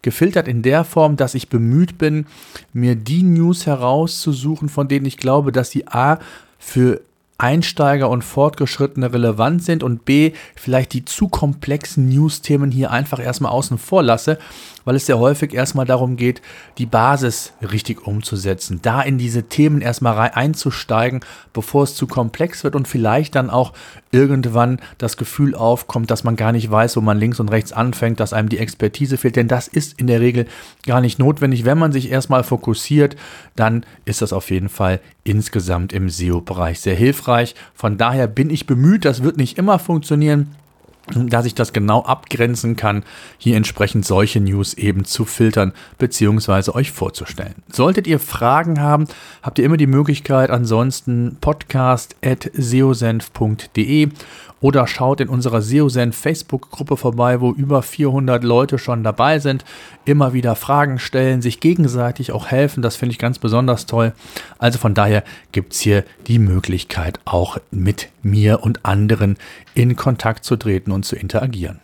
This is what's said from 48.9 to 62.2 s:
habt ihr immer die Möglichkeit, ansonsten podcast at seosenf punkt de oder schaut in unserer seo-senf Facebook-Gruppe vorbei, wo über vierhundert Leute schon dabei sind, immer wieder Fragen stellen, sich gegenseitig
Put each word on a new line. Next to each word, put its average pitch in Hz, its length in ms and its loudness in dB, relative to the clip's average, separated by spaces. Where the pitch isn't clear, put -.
habt - 200 -4
ihr 120 40 4
immer 156 120 4
die 151 100 4
Möglichkeit, 139 640 2
ansonsten 120 880 0
podcast 131 840 -2
at 131 300 -2
seosenf 120 800 0
punkt 110 440 -4
de 147 320 2
oder 135 280 2
schaut 131 340 0
in 131 80 -2
unserer 123 320 0
seo-senf 123 560 2
Facebook-Gruppe - 800 -4
vorbei, 120 460 0
wo 123 100 2
über 139 300 0
vierhundert 131 600 0
Leute 123 360 2
schon 117 260 -4
dabei 127 340 2
sind, 139 280 -2
immer 143 260 4
wieder 120 240 0
Fragen 139 420 0
stellen, 131 440 0
sich 120 180 -4
gegenseitig 127 720 0